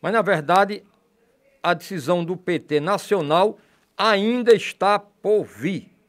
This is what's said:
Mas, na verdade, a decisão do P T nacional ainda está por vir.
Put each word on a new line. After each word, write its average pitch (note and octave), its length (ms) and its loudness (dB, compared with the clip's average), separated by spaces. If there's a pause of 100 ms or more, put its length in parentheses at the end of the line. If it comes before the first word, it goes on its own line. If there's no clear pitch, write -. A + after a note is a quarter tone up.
Mas, F3 140 -4
na A3+ 80 2
verdade, F#3 600 0 (760)
a F3 140 0
decisão E3+ 500 -4
do F3+ 120 -8
P F3 240 -4
T D3+ 200 -2
nacional F#3 760 0 (380)
ainda A3 580 2
está G#3 420 0
por G3+ 480 -2
vir. C3 480 -8 (160)